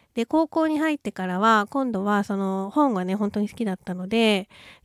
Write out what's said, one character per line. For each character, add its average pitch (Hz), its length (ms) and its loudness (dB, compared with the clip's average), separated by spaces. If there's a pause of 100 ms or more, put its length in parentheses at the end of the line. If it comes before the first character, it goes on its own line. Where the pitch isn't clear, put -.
(140)
で、 233 120 -2
高 320 200 2
校 320 200 0
に 311 120 0
入 311 180 0
っ - 20 -14
て - 120 -8
か 185 160 -6
ら 180 120 -4
は、 214 320 4
今 269 200 -2
度 196 140 -2
は 202 200 2
そ 202 120 -4
の 190 340 -4
本 285 220 2
が 185 140 -2
ね、 185 80 -2
本 208 160 -2
当 208 100 -4
に 208 80 -2
好 - 80 -18
き 233 80 -4
だ 196 100 -2
っ - 80 -8
た 180 120 -6
の 185 140 -8
で、 214 420 2 (340)